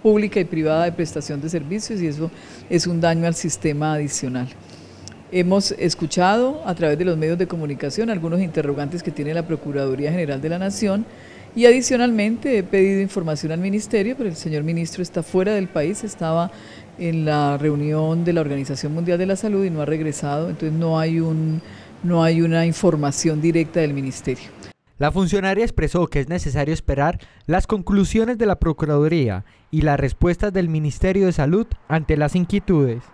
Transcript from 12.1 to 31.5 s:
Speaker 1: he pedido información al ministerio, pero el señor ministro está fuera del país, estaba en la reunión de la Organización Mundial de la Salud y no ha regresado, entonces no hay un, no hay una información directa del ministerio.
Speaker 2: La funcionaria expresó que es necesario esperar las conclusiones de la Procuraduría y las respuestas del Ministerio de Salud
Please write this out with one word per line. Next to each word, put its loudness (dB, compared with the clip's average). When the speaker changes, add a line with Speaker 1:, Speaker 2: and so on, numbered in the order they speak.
Speaker 1:
he 2
pedido 4
información -2
al -4
ministerio, 0
pero -4
el -6
señor -4
ministro -4
está -4
fuera 0
del 0
país, -2
estaba -2
en -2
la 2
reunión 0
de 2
la 2
Organización -4
Mundial 0
de 0
la 0
Salud 0
y 0
no -2
ha -2
regresado, -2
entonces -2
no 0
hay 0
un, 0
no 2
hay 4
una 2
información 2
directa 2
del 0
ministerio. -6
Speaker 2:
La 2
funcionaria 2
expresó 2
que 0
es -4
necesario 0
esperar 0
las 2
conclusiones 2
de 2
la 2
Procuraduría 2
y 2
las 4
respuestas 0
del 0
Ministerio 2
de 2
Salud 2